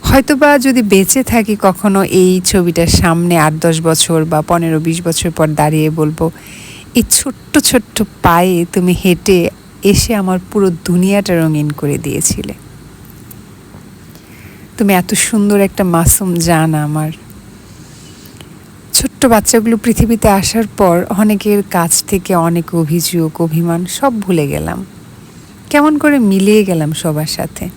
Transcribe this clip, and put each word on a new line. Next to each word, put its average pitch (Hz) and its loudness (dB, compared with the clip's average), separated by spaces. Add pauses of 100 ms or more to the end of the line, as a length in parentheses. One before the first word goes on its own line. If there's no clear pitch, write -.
হয়তোবা 285 2
যদি 254 2
বেঁচে 196 2
থাকি 214 -2
কখনো, 196 0
এই 185 2
ছবিটার 170 0
সামনে 170 2
আট 156 2
দশ 160 0
বছর 160 0
বা 156 -2
পনেরো 165 0
বিশ 160 -4
বছর 170 -4
পর 156 0
দাঁড়িয়ে 156 0
বলবো, 160 -2 (640)
"এই 226 4
ছোট্ট - -4
ছোট্ট - -2 (180)
পায়ে 175 2
তুমি 180 2 (100)
হেঁটে 180 2 (340)
এসে 208 2
আমার 185 -2 (120)
পুরো 196 0 (140)
দুনিয়াটা 185 0
রঙিন 151 0
করে 143 -4
দিয়েছিলে। - -6 (2250)
তুমি 202 2
এত 180 0
সুন্দর 202 0
একটা 196 0
মাসুম 175 0
জান 160 0
আমার।" 151 -4 (1800)
ছোট্ট - -2
বাচ্চাগুলো 226 2
পৃথিবীতে 220 0
আসার 202 0 (140)
পর 180 2
অনেকের 208 0
কাছ 170 -2
থেকে 185 -2
অনেক 170 -2
অভিযোগ, 165 -2
অভিমান 170 -2
সব 233 -2
ভুলে 180 -2
গেলাম, 165 -6 (840)
কেমন 294 2
করে 285 2
মিলিয়ে 202 4
গেলাম 160 -2
সবার 156 -4
সাথে। - -8